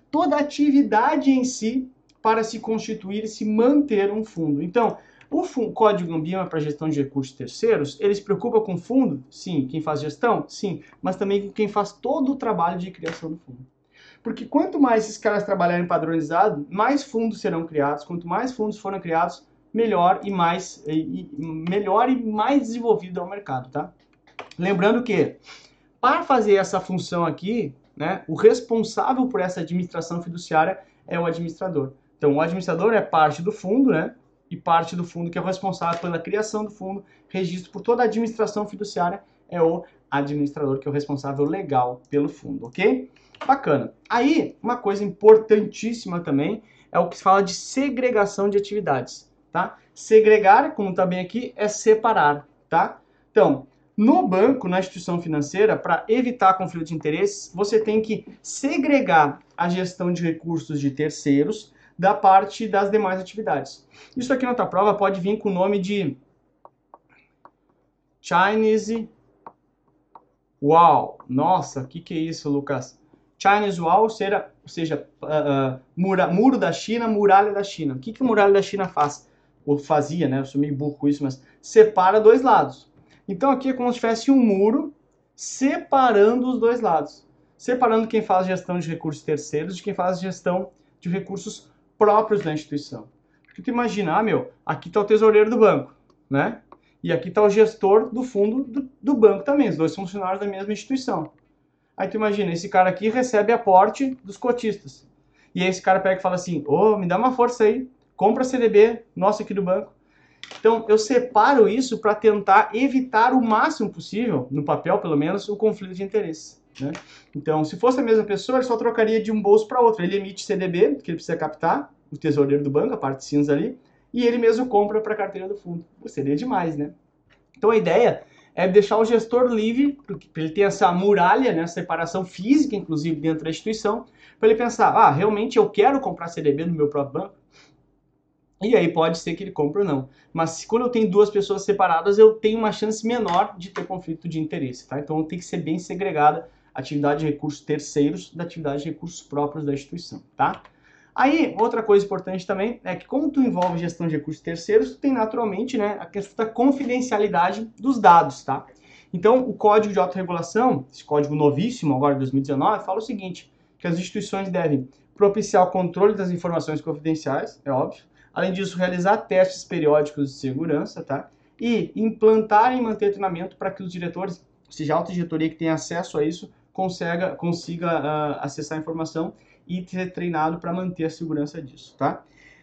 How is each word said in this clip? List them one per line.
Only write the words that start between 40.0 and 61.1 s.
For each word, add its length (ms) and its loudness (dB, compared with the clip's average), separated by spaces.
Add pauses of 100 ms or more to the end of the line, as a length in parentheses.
administrador, 680 -2
que 80 -12
é 40 -6
o 40 -4
responsável 520 -4
legal 640 -2
pelo 180 0
fundo, 380 -12
ok? 440 0 (360)
Bacana. 480 0 (140)
Aí, 540 2
uma 140 -2
coisa 260 -4
importantíssima 1160 2
também 420 -2 (300)
é 60 0
o 100 2
que 80 -14
se 60 -18
fala 200 4
de 120 -4
segregação 960 -2
de 80 2
atividades, 760 -6 (180)
tá? 280 -4 (160)
Segregar, 800 6
como 200 -4
tá 120 2
bem 140 -2
aqui, 360 -8
é 100 -2
separar, 800 2 (220)
tá? 320 0 (300)
Então, 360 4 (300)
no 300 4
banco, 420 2
na 100 0
instituição 420 -4
financeira, 560 0
pra 320 -2
evitar 460 2
conflito 340 -6
de 60 -8
interesses, 600 -4
você 240 0
tem 220 0
que 260 -4 (140)
segregar 1000 0 (160)
a 120 -2
gestão 440 -4
de 100 -4
recursos 580 -4
de 100 -2
terceiros 840 -2 (240)